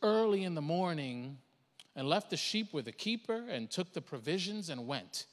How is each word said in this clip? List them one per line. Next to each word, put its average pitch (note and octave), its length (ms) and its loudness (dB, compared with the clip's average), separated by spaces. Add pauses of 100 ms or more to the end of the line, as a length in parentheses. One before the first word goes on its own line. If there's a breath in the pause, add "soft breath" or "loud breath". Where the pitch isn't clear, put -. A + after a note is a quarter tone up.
early G#3+ 420 6
in F3+ 100 0
the D#3 80 0
morning C#3+ 760 0 (580)
and C3+ 140 0
left G3+ 200 4
the F#3+ 60 -2
sheep - 380 -2
with C#3 120 -2
the A2+ 60 -6
keeper A3+ 560 -2
and B2 240 -4
took F3+ 220 -2
the E3+ 80 -4
provisions F3 680 -4
and B2 160 -6
went, B2 480 -4